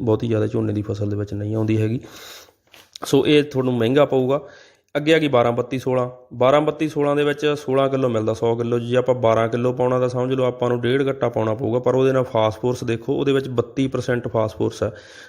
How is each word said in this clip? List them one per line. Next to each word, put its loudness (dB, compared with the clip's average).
ਬਹੁਤੀ 0
ਜ਼ਿਆਦਾ 0
ਝੋਨੇ -2
ਦੀ -2
ਫਸਲ -4
ਦੇ -4
ਵਿੱਚ -6
ਨਹੀਂ -4
ਆਉਂਦੀ 0
ਹੈਗੀ। -2
ਸੋ 2
ਇਹ 4
ਤੁਹਾਨੂੰ -2
ਮਹਿੰਗਾ 2
ਪਊਗਾ। 0
ਅੱਗੇ 2
ਆ 4
ਗਈ 0
ਬਾਰਾਂ 4
ਬੱਤੀ -4
ਸੋਲਾਂ। -2
ਬਾਰਾਂ 4
ਬੱਤੀ -2
ਸੋਲਾਂ 0
ਦੇ 2
ਵਿੱਚ 0
ਸੋਲਾਂ 0
ਕਿਲੋ 0
ਮਿਲਦਾ 0
ਸੌ 0
ਕਿਲੋ 0
'ਚ। -6
ਜੇ -2
ਆਪਾਂ 2
ਬਾਰਾਂ 2
ਕਿਲੋ 0
ਪਾਉਣਾ 0
ਤਾਂ 0
ਸਮਝ -2
ਲਓ 0
ਆਪਾਂ -2
ਨੂੰ 0
ਡੇਢ 2
ਗੱਟਾ -2
ਪਾਉਣਾ -2
ਪਊਗਾ, -2
ਪਰ 0
ਉਹਦੇ 4
ਨਾਲ 2
ਫਾਸਫੋਰਸ 0
ਦੇਖੋ, -2
ਉਹਦੇ 0
ਵਿੱਚ 0
ਬੱਤੀ -2
percent -2
ਫਾਸਫੋਰਸ -2
ਹੈ। -2